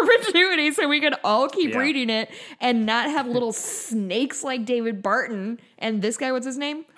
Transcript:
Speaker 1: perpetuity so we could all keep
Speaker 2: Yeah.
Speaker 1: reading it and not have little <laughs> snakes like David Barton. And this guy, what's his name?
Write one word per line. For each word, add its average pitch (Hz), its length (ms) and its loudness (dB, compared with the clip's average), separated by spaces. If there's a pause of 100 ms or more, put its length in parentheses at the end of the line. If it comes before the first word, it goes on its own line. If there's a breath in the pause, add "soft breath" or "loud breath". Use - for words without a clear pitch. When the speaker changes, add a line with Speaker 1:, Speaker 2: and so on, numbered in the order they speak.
Speaker 1:
perpetuity 359 680 4
so 294 180 0
we 294 100 4
could 294 140 2 (100)
all 226 240 4
keep 294 240 0
Speaker 2:
Yeah. 233 80 0
Speaker 1:
reading 269 300 0
it 220 200 -2 (300 loud breath)
and 233 260 2
not 233 240 0
have 285 180 -2
little 240 260 0
<laughs> - 340 -8
snakes 220 560 -2
like 254 220 -4
David 226 360 -2
Barton. 220 580 -2 (200 soft breath)
And 220 220 -2
this 226 160 -2
guy, 262 140 -2
what's 254 140 -2
his 262 120 -6
name? 294 280 -6 (120)